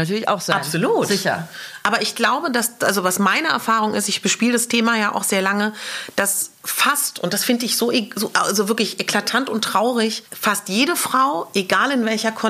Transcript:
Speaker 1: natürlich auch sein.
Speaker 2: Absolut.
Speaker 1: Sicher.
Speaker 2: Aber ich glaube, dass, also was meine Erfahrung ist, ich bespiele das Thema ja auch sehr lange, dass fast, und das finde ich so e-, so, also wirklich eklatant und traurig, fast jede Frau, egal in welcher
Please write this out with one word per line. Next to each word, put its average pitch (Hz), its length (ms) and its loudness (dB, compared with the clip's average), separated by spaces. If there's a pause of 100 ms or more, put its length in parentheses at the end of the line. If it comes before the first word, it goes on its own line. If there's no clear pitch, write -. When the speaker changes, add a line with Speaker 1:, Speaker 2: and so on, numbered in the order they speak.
Speaker 1:
natürlich 214 200 -4
auch 196 140 0
sein. 185 160 0
Speaker 2:
Absolut. 208 500 0
Speaker 1:
Sicher. 160 400 0 (360)
Speaker 2:
Aber 214 180 2
ich 214 140 -4
glaube, 254 360 0
dass, 233 300 -2
also 196 220 2
was 180 160 2
meine 214 300 2
Erfahrung 226 440 0
ist, 202 160 0
ich - 120 -4
bespiele 233 320 2
das 233 140 0
Thema 233 300 2
ja 208 160 0
auch 196 100 -4
sehr 196 180 0
lange, 208 320 0 (420)
dass - 360 0 (120)
fast, - 560 0
und 180 140 -2
das 202 100 -2
finde 240 220 2
ich 208 120 -2
so 233 140 0
e-, 240 240 0
so, 208 180 -2
also 190 340 2
wirklich 220 320 0
eklatant 208 500 -2
und 220 140 -2
traurig, 220 680 0
fast - 380 -2
jede 277 260 2
Frau, 277 580 0
egal 202 380 2
in 240 140 2
welcher 220 260 0 (180)